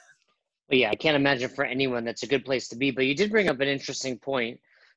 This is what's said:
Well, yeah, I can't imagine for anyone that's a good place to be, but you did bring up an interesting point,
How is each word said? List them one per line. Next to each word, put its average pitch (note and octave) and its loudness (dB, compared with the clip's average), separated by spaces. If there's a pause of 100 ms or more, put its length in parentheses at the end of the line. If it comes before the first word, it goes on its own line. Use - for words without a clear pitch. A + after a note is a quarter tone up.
(680)
Well, C3 6
yeah, A2+ 4
I A2+ 2
can't D#3 2
imagine C#3 2
for C#3 -4
anyone B2 -2
that's A#2 -6
a A#2+ -8
good B2+ 0
place C3 -2
to A#2+ -12
be, C3+ 0
but C3 0
you C#3 0
did G#3 0
bring G#3 2
up C3 -2
an C#3 0
interesting C3+ -4
point, B2+ -4 (360)